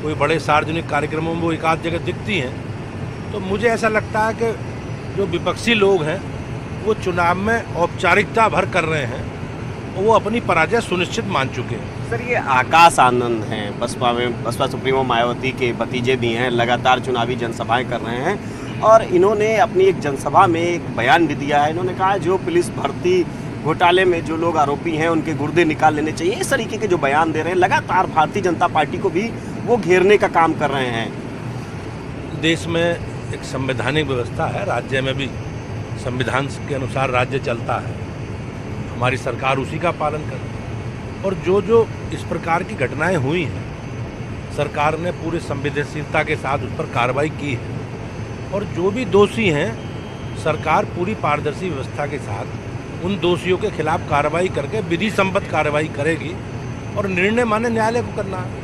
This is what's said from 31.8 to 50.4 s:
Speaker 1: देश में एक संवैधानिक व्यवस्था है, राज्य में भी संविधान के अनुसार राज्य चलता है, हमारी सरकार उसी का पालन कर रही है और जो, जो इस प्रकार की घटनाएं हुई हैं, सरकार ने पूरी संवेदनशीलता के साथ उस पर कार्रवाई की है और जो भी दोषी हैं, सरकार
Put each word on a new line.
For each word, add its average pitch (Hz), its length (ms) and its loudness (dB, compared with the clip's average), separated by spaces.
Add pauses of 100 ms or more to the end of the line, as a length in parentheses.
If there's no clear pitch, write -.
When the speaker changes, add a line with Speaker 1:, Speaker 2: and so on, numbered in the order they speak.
Speaker 1:
देश 160 260 0
में 170 280 2 (380)
एक 143 100 -10
संवैधानिक 135 640 -2
व्यवस्था 135 380 -2
है, 175 200 -4
राज्य 131 360 -2
में 131 140 -2
भी 131 140 -4 (680)
संविधान 127 500 -2
के - 280 -6
अनुसार 131 340 -2
राज्य 127 300 0
चलता 120 340 -2
है, - 220 -4 (1000)
हमारी 123 220 0
सरकार 131 400 -2
उसी 151 220 -4
का 175 120 0
पालन 151 260 -4
कर 147 200 -8
रही - 0 -
है - 840 -10
और 190 100 0
जो, 175 280 2
जो 220 260 4 (260)
इस - 80 -6
प्रकार 165 420 -2
की 214 120 -6
घटनाएं 151 400 0
हुई 156 280 0
हैं, 95 200 -4 (920)
सरकार 147 420 0
ने 175 120 -2
पूरी 160 280 -4
संवेदनशीलता 143 840 -2
के 151 120 0
साथ 139 240 -2
उस 139 180 -6
पर 160 60 -4
कार्रवाई 131 460 0
की 143 240 -4
है - 200 -6 (800)
और 101 100 -2
जो 185 280 0
भी 247 140 -2
दोषी 208 440 4
हैं, 170 420 -2 (460)
सरकार 160 480 2